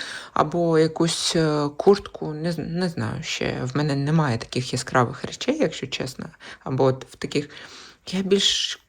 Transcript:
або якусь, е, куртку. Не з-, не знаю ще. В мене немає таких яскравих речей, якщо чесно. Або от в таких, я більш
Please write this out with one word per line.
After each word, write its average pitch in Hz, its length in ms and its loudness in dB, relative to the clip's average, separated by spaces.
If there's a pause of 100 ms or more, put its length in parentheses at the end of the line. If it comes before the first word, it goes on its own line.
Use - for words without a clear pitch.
(320)
або 165 460 4
якусь, 160 580 2
е, 151 400 2
куртку. - 560 2
Не 160 200 -4
з-, 165 60 -4
не 175 300 -2
знаю 131 340 -4
ще. - 420 -4
В 127 120 -4
мене 143 200 2
немає 143 420 2
таких - 340 -6
яскравих - 520 0
речей, - 360 -2
якщо - 260 0
чесно. - 400 -8 (380)
Або 135 200 2
от 131 200 2
в - 120 -20
таких, - 340 -4 (560)
я 190 160 -2
більш - 680 2